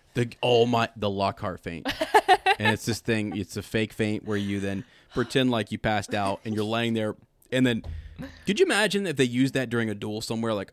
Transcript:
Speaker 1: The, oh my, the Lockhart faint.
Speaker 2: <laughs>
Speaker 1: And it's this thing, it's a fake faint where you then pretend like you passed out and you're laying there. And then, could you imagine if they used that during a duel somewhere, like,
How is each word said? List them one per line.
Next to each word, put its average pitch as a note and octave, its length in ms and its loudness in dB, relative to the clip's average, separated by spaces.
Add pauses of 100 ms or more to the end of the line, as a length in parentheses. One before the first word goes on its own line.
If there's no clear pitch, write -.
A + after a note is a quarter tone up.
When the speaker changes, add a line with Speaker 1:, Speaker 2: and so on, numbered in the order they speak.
(140)
Speaker 1:
The, A#2+ 140 0 (140)
oh A#2+ 240 6
my, A#2 300 2
the G#2 120 -2
Lockhart G2 520 -2
faint. E2+ 260 -8 (100)
Speaker 2:
<laughs> - 60 -6 (560)
Speaker 1:
And G#2+ 160 2
it's - 100 -8
this A2+ 160 -2
thing, A2 380 -2
it's - 180 -6
a G2+ 60 -6
fake A2 320 -2
faint G#2+ 320 -2
where G#2 100 -2
you G2+ 240 -2
then G2 240 -4 (300)
pretend B2+ 360 2
like A2 220 0
you G#2 60 -6
passed G#2+ 360 -2
out G2 300 0
and A2 100 -4
you're G#2 100 0
laying A2+ 280 0
there. G#2+ 220 -2 (360)
And B2+ 160 4
then, A#2 180 0 (600)
could G#3 160 0
you G4 60 8
imagine G3+ 400 2
if D3+ 100 -2
they C3+ 80 4
used B2+ 300 2
that B2+ 160 0
during A#2 180 0
a G#2 60 -2
duel G#2+ 260 -6
somewhere, A2+ 320 -2
like, G2 200 -2